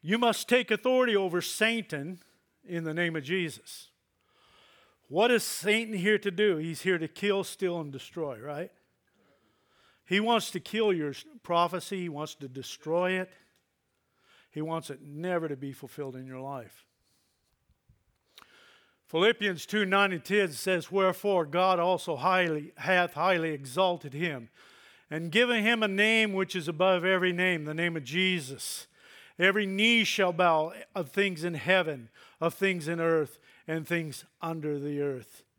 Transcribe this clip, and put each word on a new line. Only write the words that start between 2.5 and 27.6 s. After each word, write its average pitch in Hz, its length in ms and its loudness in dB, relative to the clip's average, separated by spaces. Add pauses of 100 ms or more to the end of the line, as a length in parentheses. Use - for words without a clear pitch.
in 170 160 -6
the 156 100 -4
name 170 220 0
of 156 80 -4
Jesus. 160 680 -6 (1160)
What 202 240 4
is 233 140 4
Satan 214 500 -2
here 202 240 2
to 208 140 -2
do? 190 240 2
He's 156 260 -6
here 185 160 2
to 160 80 -4
kill, 196 380 -2
steal, 175 360 -4
and 147 120 -10
destroy, 135 480 -8
right? 147 320 -10 (1300)
He 190 140 0
wants 226 320 2
to 175 100 -6
kill 214 320 0
your 151 180 -2
s-, - 140 -12 (200)
prophecy. 175 560 0
He 175 80 -6
wants 151 260 -8
to 139 140 -14
destroy 160 640 -4
it. 185 180 -4 (1200)
He 156 100 -10
wants 160 300 -6
it 131 120 -12
never 165 440 -4
to 147 100 -4
be 139 160 -10
fulfilled 135 440 -12
in 131 100 -12
your 131 140 -12
life. 131 440 -12 (2250)
Philippians 190 600 0
two 208 200 0
nine 196 240 4
and 175 140 -6
ten 196 260 2
says, 170 400 -2
"Wherefore 185 560 2
God 180 320 2
also 170 380 0
highly, 165 600 2
hath 180 380 2
highly 165 380 2
exalted 147 640 -2
him, 143 340 -4 (640)
and 165 200 -6
given 233 320 4
him 220 200 4
a 214 60 2
name 214 440 4
which 190 240 -2
is 160 100 -4
above 180 380 4
every 185 280 4
name, 175 340 0